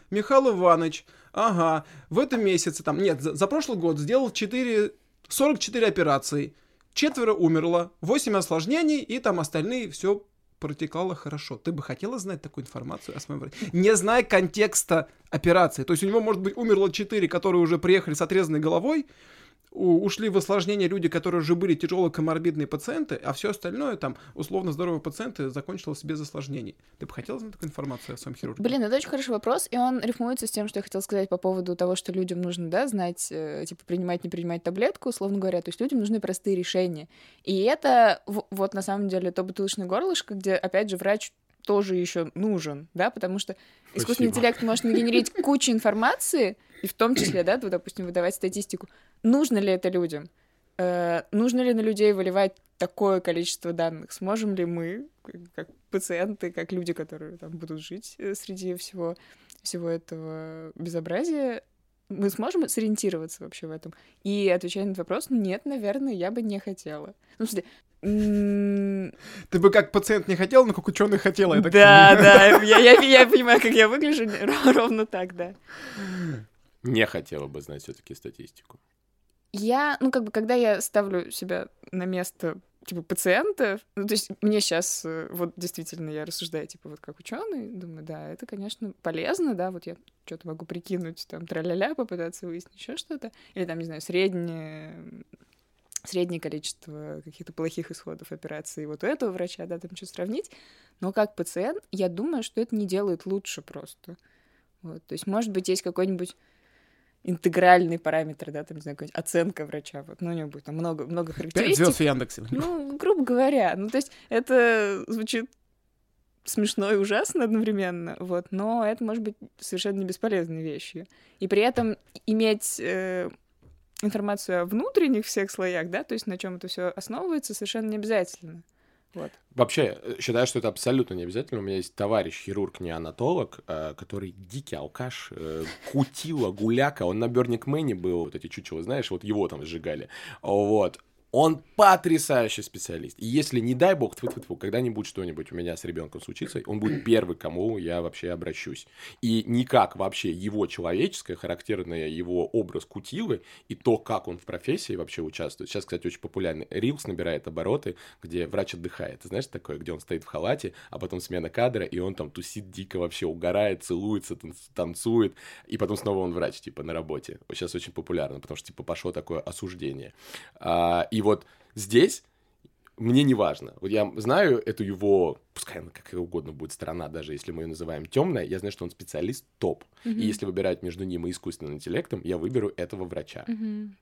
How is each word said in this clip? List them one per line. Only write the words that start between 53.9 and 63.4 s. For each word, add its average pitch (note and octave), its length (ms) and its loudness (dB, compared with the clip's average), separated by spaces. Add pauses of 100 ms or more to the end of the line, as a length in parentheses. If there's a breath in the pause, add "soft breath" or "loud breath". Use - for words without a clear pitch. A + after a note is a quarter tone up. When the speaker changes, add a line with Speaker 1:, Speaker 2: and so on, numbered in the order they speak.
Speaker 2:
Сможем G#3 420 -2
ли F3+ 120 0
мы, E3+ 400 -6 (160)
к-, - 100 -20 (220)
как - 140 -12 (220)
пациенты, F#3 640 -4
как F3 200 -8
люди, F3 200 -4
которые D#3+ 460 -10
там D#3+ 140 -16
будут D#3+ 280 -12
жить, F#3 380 -16
э, G3+ 160 -6
среди F#3 400 -8
всего, F3 420 -8 (460 soft breath)
всего E3+ 260 -6
этого D#3+ 840 -10
безобразия, G#3+ 880 -4 (480)
мы G3 180 0
сможем C4 400 -2
сориентироваться G3 760 -2